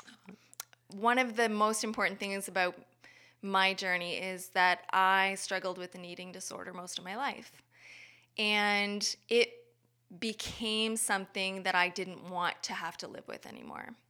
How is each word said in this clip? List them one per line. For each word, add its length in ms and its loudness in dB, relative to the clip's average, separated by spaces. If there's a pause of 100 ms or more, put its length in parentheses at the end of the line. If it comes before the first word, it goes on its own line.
(920)
One 280 4
of 160 0
the 140 4
most 340 2
important 360 0
things 280 -4
about 280 2 (680)
my 320 4
journey 440 -2
is 320 -6
that 320 6 (100)
I 440 6
struggled 420 -4
with 180 -10
an 80 -12
eating 280 -12
disorder 420 -12
most 240 -10
of 80 -8
my 100 -8
life. 360 -6 (840)
And 800 2 (140)
it 240 6 (680)
became 800 -2
something 640 -2
that 120 2
I 140 4
didn't 400 -8
want 340 -2
to 100 -6
have 240 -6
to 100 -12
live 200 -14
with 180 -12
anymore. 440 -12 (200)